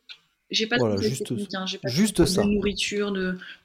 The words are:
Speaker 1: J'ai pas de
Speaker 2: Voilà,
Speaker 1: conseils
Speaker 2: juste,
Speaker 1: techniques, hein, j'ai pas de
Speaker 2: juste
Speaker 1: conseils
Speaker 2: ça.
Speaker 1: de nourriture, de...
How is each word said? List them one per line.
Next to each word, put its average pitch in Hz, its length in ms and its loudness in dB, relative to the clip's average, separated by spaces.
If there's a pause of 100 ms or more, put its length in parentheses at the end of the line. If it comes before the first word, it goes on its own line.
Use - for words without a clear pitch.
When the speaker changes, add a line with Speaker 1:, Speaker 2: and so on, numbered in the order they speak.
(520)
Speaker 1:
J'ai 208 160 2
pas 240 100 2
de - 40 4
Speaker 2:
Voilà, 107 140 4
Speaker 1:
conseils 208 160 2
Speaker 2:
juste, 107 160 -6
Speaker 1:
techniques, 165 280 -4
hein, 190 120 -6
j'ai 185 100 -8
pas - 120 -6
de 117 40 -4
Speaker 2:
juste 202 240 2
Speaker 1:
conseils 180 180 4
Speaker 2:
ça. 202 80 4
Speaker 1:
de 208 60 4
nourriture, 202 640 -2
de... 185 260 -2 (280)